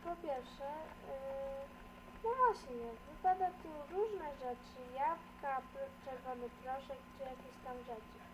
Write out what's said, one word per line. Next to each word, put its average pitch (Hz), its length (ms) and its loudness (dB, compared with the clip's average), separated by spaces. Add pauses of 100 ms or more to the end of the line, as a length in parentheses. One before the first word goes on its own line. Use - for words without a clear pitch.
Po 339 120 0
pierwsze, 277 520 -2 (400)
yy, - 1160 -4
no 453 100 8
właśnie, 494 520 6 (220)
wypada 370 420 6 (120)
tu 330 60 -8 (280)
różne 403 320 4 (140)
rzeczy, 247 360 -4 (160)
jabłka, 277 680 2 (100)
pr-, 269 180 -4 (140)
czerwony 247 440 -4 (140)
proszek, 262 360 -2 (200)
czy 277 40 -4
jakieś 254 420 -6
tam 254 140 -4
rzeczy. 240 420 -8 (140)